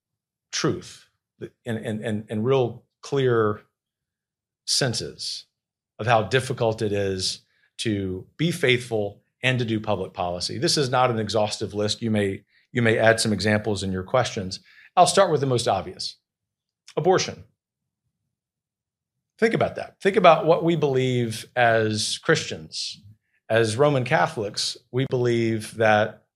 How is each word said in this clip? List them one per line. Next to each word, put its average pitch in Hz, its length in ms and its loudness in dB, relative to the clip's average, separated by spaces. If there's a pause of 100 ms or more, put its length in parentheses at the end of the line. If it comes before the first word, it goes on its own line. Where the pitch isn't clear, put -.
(520)
truth - 580 -6 (560)
in, 113 120 -4
in, 107 260 -8
in, 107 260 -6
in 107 140 -6
real 127 400 0 (180)
clear 120 600 0 (1040)
senses - 800 -4 (540)
of 110 80 -6
how 113 160 4
difficult 117 580 -2
it 104 100 -2
is 98 500 -2 (360)
to 98 480 -4 (120)
be 165 140 0
faithful 117 680 0 (220)
and 127 160 2
to 120 60 0
do 110 140 -2
public 92 340 -4
policy. 90 440 -6
This 165 200 -2
is 135 120 0
not 127 200 2
an 113 100 -2
exhaustive 104 540 -2
list. 104 280 -2
You 113 100 -2
may, 101 320 0 (280)
you 123 100 -2
may 117 160 4
add 113 220 4
some 110 140 0
examples 104 500 0
in 95 80 -4
your 92 120 -4
questions. 101 560 -2 (360)
I'll 175 120 6
start 180 240 4
with 139 100 2
the 139 60 0
most 123 200 0
obvious. - 500 -4 (800)
Abortion. 165 480 0 (2000)
Think 220 140 2
about 110 220 0
that. - 260 -12
Think 202 160 0
about 170 280 8
what 160 180 4
we 170 120 2
believe 127 680 0 (100)
as 113 640 2
Christians. - 840 -4 (480)
As 110 260 2
Roman 139 300 2
Catholics, 156 720 -2 (140)
we 131 180 0
believe 117 680 0
that 107 480 2 (120)